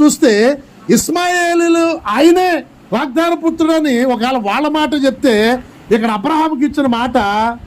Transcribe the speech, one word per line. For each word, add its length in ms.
చూస్తే, 600
ఇస్మాయేలీలు 1160
ఆయనే 560
వాగ్దాన 400
పుత్రుడని 720
ఒకవేళ 320
వాళ్ళ 300
మాట 220
చెప్తే, 580
ఇక్కడ 200
అబ్రహాముకి 540
ఇచ్చిన 220
మాట 300